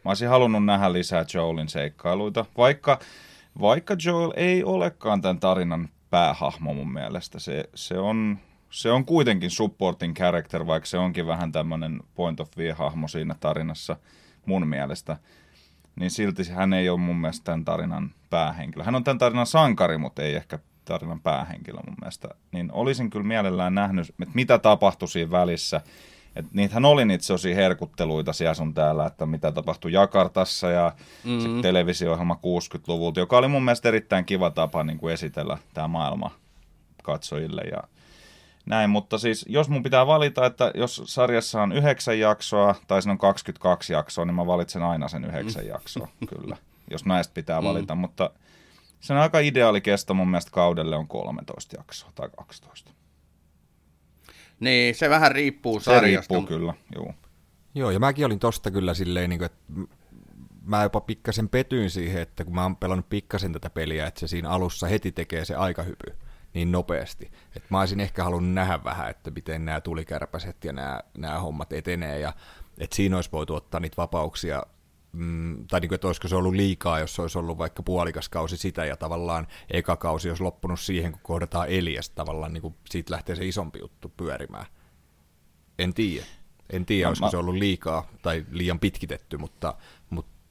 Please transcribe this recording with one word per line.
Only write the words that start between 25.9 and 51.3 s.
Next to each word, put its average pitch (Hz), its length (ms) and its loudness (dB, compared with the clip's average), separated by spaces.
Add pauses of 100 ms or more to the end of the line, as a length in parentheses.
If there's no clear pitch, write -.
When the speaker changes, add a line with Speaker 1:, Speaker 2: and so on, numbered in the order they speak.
Speaker 1:
Et 80 180 -8
niitähän 101 320 2
oli 143 200 8
niitä 92 180 4
sellaisia 90 320 0
herkutteluita 80 800 2
siellä 80 200 2
sun 78 200 -2
täällä, 76 320 2
että 78 200 -4
mitä 78 260 -2
tapahtui 80 400 -4
Jakartassa 95 800 4
ja 87 260 2 (280)
Speaker 2:
Mm. 120 160 -4
Speaker 1:
sit 117 220 -2
televisio-ohjelma 87 720 2
kuuskytluvulta, 85 840 -2
joka 90 180 4
oli 131 100 6
mun 139 160 2
mielestä 120 260 2
erittäin 107 360 0
kiva 92 240 2
tapa 80 340 0
niinku 78 240 -4
esitellä 76 500 -4 (160)
tää 78 140 -4
maailma 80 440 -4 (720)
katsojille 76 580 -6
ja - 220 -8 (800)
näin. 107 240 2
Mutta 104 280 0
siis, 110 320 -2
jos 143 200 2
mun 135 140 0
pitää 131 240 6
valita, 147 380 4
että - 280 2
jos - 320 -2
sarjassa 120 560 2
on 101 100 2
yhdeksän 127 480 2
jaksoa 104 560 4 (120)
tai 95 140 4
siinä 101 100 0
on 95 60 0
kaksikymmentäkaksi - 760 2
jaksoa, 78 320 -2
niin 87 100 0
mä 87 120 0
valitsen 87 360 0
aina 80 240 -2
sen 73 180 -8
yhdeksän 85 380 -6
Speaker 2:
Mm. - 60 -8
Speaker 1:
jaksoa, - 380 -10 (140)
<laughs> - 140 -10
kyllä. - 220 -12 (340)
Jos - 140 -10
näistä 92 280 0
pitää 80 280 -2
Speaker 2:
Mm. 85 60 0
Speaker 1:
valita, 82 280 -2
mutta - 340 -2 (720)
sen 139 180 -2
aika 156 220 4
ideaali 120 420 6
kesto 101 320 0
mun 92 160 2
mielestä 87 220 0
kaudelle 85 440 2
on 78 120 -4
kolmetoista - 720 -10